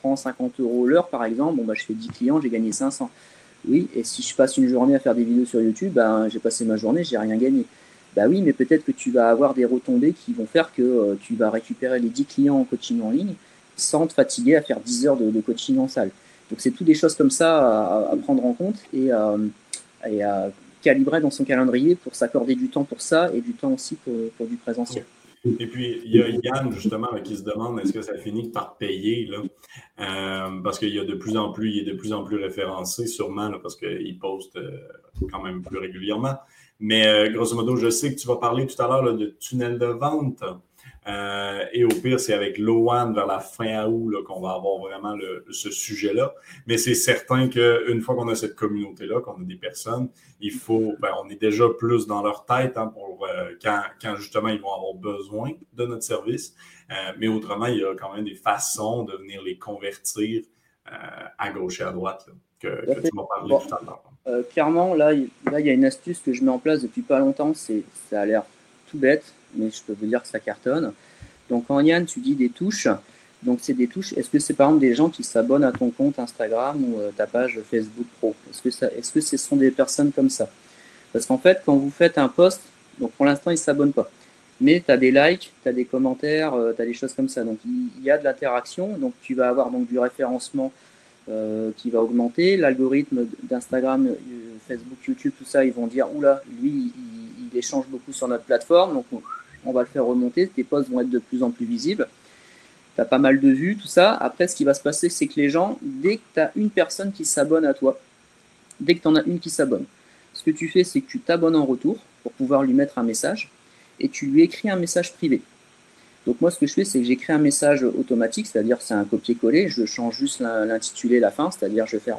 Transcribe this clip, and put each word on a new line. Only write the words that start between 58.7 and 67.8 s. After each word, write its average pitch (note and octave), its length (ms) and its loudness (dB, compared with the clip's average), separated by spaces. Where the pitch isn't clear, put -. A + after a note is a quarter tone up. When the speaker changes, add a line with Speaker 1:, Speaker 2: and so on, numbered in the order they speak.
Speaker 2:
de F#2+ 120 -10
venir G2 260 -16
les F#2 140 -8
convertir, G#2+ 840 -6
euh, G2+ 60 -20
à - 120 -6
gauche F#2+ 300 -8
et F2+ 40 -6
à F2+ 80 -6
droite, F#2 340 -8
là, - 80 -20
que, - 260 -8
Speaker 1:
Tout B2+ 80 0
à - 20 0
Speaker 2:
que - 80 -4
Speaker 1:
fait. E3 80 0
Speaker 2:
tu - 60 -4
m'as - 80 -8
parlé - 260 -6
Speaker 1:
Bon. C#3 80 6
Speaker 2:
tout - 160 -6
à - 100 -6
l'heure. - 180 -18
Speaker 1:
Euh, B2 160 0
clairement, E3 520 2
là, D3+ 200 6
il, C3+ 140 0
là, D3 100 0
il D3+ 60 0
y C#3 40 6
a - 20 6
une C3 140 6
astuce F3 340 -4
que C3 140 0
je B2+ 100 0
mets C3 60 6
en B2+ 80 2
place D#3 240 0
depuis A#2+ 200 -6
pas C3 160 2
longtemps. C#3 360 2
C'est, A2 280 -4